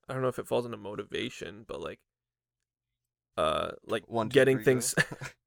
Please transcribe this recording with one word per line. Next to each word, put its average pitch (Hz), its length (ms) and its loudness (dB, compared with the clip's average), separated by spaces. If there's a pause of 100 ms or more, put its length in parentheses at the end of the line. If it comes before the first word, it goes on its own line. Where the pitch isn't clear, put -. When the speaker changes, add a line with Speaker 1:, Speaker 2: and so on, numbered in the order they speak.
Speaker 1:
I 131 40 -6
don't 131 100 -4
know 127 60 2
if 120 100 -2
it 113 100 -8
falls 120 180 2
into 117 100 -8
motivation, 104 920 -8
but, - 120 -8
like, 80 200 -8 (1400)
uh, 80 360 0 (140)
like, 110 220 -4
Speaker 2:
One, 113 200 0
two, 127 60 -2
Speaker 1:
getting 131 220 8
Speaker 2:
three, 107 80 -6
Speaker 1:
things, 127 300 4
Speaker 2:
go. - 240 0
<laughs> - 80 -10 (200)